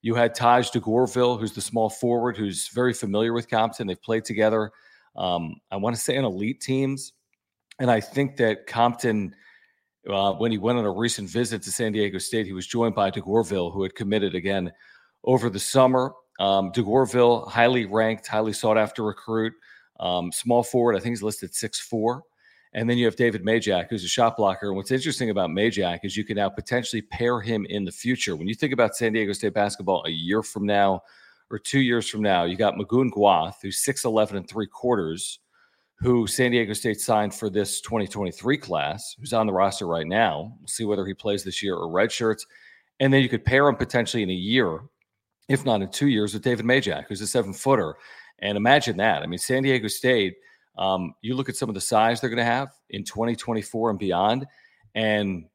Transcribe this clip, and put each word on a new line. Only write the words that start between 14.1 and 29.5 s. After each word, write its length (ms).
again 380
over 280
the 80
summer. 540
Um, 360
DeGorville, 760
highly 360
ranked, 420
highly 240
sought 260
after 280
recruit, 480
um, 320
small 300
forward. 340
I 20
think 140
he's 100
listed 320
six 240
four. 440
And 160
then 80
you 80
have 100
David 300
Majak, 440
who's 140
a 60
shot 260
blocker. 320
And 80
what's 160
interesting 380
about 220
Majak 520
is 140
you 80
can 100
now 140
potentially 520
pair 380
him 300
in 160
the 80
future. 420
When 140
you 40
think 200
about 240
San 160
Diego 180
State 220